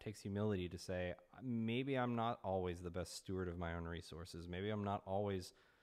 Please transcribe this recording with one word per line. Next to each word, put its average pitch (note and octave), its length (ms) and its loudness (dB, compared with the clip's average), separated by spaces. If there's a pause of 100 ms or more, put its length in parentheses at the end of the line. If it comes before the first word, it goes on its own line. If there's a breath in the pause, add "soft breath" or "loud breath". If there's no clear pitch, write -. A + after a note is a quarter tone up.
It - 40 -16
takes G#2+ 160 -6
humility G2+ 480 2
to F2 100 -6
say, F2+ 360 0 (280)
"Maybe B2 560 2
I'm B2 180 2
not A#2 260 2
always F2+ 380 2
the F2+ 100 -4
best E2+ 260 -2
steward F#2 300 0
of F2 120 -2
my E2+ 160 0
own E2+ 100 -2
resources. E2+ 640 -6
Maybe F#2 220 0
I'm G#2 120 0
not G2+ 240 0
always, G2 460 0 (300 soft breath)